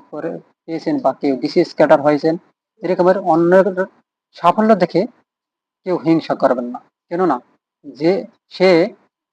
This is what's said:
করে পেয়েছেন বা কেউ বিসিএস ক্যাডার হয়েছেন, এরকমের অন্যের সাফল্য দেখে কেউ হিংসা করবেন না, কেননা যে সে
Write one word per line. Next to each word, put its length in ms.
করে 280
পেয়েছেন 340
বা 140
কেউ 220
বিসিএস 400
ক্যাডার 260
হয়েছেন, 360
এরকমের 400
অন্যের 680
সাফল্য 440
দেখে 300
কেউ 140
হিংসা 380
করবেন 300
না, 140
কেননা 300
যে 420
সে 440